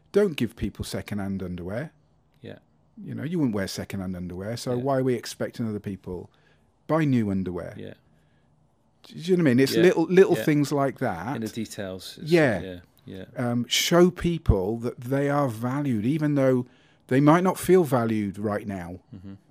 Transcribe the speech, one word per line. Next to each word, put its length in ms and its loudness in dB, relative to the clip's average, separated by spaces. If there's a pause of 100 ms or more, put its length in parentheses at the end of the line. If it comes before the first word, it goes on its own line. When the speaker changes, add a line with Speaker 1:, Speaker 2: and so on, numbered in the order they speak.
(100)
Speaker 1:
"Don't 260 0
give 200 -4
people 280 -6
second-hand 580 -6
underwear." 500 -8 (480)
Speaker 2:
Yeah. 180 -18 (460)
Speaker 1:
You 100 -12
know, 80 -10
you 160 -4
wouldn't 160 0
wear 140 -2
second-hand 480 -8
underwear, 400 -8
so 180 -6
Speaker 2:
Yeah. 80 -2
Speaker 1:
why 160 0
are 60 0
we 100 2
expecting 540 -6
other 100 -4
people? 500 -10 (600)
Buy 160 2
new 260 2
underwear. 480 -4
Speaker 2:
Yeah. 160 -16 (1120)
Speaker 1:
Do 120 -20
you 200 2
know 80 4
what 60 6
I 40 6
mean? 60 6
It's 160 4
Speaker 2:
Yeah. 60 6
Speaker 1:
little, 220 6
little 320 6
Speaker 2:
Yeah. 80 -2
Speaker 1:
things 280 2
like 260 0
that. 380 -4
Speaker 2:
In 60 -6
the 60 -6
details. 720 -10
It's, 120 -8
Speaker 1:
Yeah. 280 4
Speaker 2:
yeah. 180 -10 (260)
Yeah. 200 -14 (120)
Speaker 1:
Um, 320 -2
show 420 4
people 680 0
that 220 -8
they 280 -2
are 200 0
valued, 560 -2
even 320 0
though 300 2 (420)
they 120 4
might 220 6
not 160 0
feel 260 4
valued 540 0
right 280 -2
now 340 -8 (140)
Speaker 2:
Mm-hmm. 200 -18 (160)